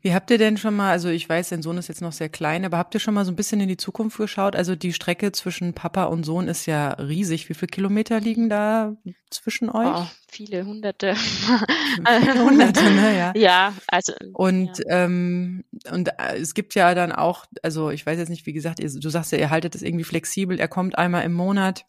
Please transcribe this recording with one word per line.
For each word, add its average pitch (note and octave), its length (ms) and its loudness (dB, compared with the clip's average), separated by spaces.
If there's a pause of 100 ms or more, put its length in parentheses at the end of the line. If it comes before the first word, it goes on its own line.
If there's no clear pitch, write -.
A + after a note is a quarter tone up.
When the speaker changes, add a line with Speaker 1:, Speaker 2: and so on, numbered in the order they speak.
Speaker 1:
Wie F3+ 120 0
habt F#3+ 180 -2
ihr A#3 60 6
denn G#3+ 200 4
schon G#3+ 180 -2
mal, G3 160 0
also F3 160 0
ich E3 220 -4
weiß, E3+ 200 0
dein E3 120 -6
Sohn E3 160 -6
ist F3 100 -8
jetzt - 140 -12
noch E3+ 100 -6
sehr D#3 180 -8
klein, E3 360 -4
aber E3+ 120 -2
habt F3 160 -2
ihr G#3+ 60 0
schon G#3+ 140 -2
mal G3+ 100 2
so F#3 80 0
ein E3+ 60 -4
bisschen G#3 240 0
in F#3+ 80 0
die F3+ 80 -2
Zukunft - 400 -6
geschaut? G3+ 380 -2
Also F3+ 200 0
die E3+ 160 -4
Strecke F3+ 400 -2
zwischen F3 420 -6
Papa F3+ 320 -2
und E3 200 -2
Sohn E3+ 240 -2
ist - 160 -6
ja D3 280 0
riesig. D#3+ 540 -4
Wie E3 60 -8
viele F3 160 -6
Kilometer G#3 500 0
liegen A3+ 300 0
da G#3+ 460 0 (340)
zwischen - 400 -6
euch? A3+ 260 0
Speaker 2:
Oh, F3 120 -4 (200)
viele G3 380 -8
Hunderte. G#3 500 -2
<laughs> A3+ 920 0
Speaker 1:
Viele B3 380 6
Hunderte, C4+ 480 8
ne? G3+ 260 6
Ja. F3+ 180 0
Speaker 2:
Ja, G3 380 6 (140)
also, - 260 0 (200)
Speaker 1:
Und, F#3 340 2 (120)
Speaker 2:
ja. F3+ 260 2
Speaker 1:
ähm, F3+ 580 -2 (280)
und, F3+ 160 -2 (120)
äh, C2 180 -2
es D#3 160 -6
gibt - 220 -4
ja F3+ 200 6
dann F3 160 0
auch, E3+ 340 -2 (180)
also D#3 280 -2
ich D3 140 -8
weiß D#3+ 120 -2
jetzt E3+ 120 -4
nicht, E3+ 160 -10
wie D3+ 80 -8
gesagt, E3 260 -6
ihr, D#3 120 -4
du D3 180 -8
sagst D#3+ 220 -4
ja, D3+ 60 0
ihr D3+ 140 2
haltet E3 240 -2
es - 80 -12
irgendwie E3+ 220 -4
flexibel, F3+ 540 -4
er E3 80 0
kommt F#3 300 -4
einmal F3 260 0
im E3+ 100 -2
Monat F#3+ 560 0